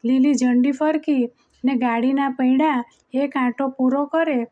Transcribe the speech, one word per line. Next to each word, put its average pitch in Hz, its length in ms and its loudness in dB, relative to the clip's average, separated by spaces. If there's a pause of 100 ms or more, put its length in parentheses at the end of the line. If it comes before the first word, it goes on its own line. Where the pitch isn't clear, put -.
લીલી 262 280 2
ઝંડી 247 380 2
ફરકી 302 580 0 (360)
ને 262 100 2
ગાડીના 254 540 0
પૈડા 262 540 0 (300)
એક 269 240 -2
આંટો 254 300 -2
પૂરો 269 380 0
કરે 294 460 -2